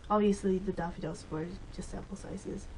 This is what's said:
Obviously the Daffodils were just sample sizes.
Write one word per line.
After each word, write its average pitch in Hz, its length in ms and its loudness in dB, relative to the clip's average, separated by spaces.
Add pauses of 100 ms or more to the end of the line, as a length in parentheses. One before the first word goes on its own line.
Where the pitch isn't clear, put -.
(100)
Obviously 202 480 6
the 190 140 0
Daffodils 165 580 -4
were 156 160 -2 (280)
just - 180 -8
sample 196 240 -6
sizes. 196 500 -8 (120)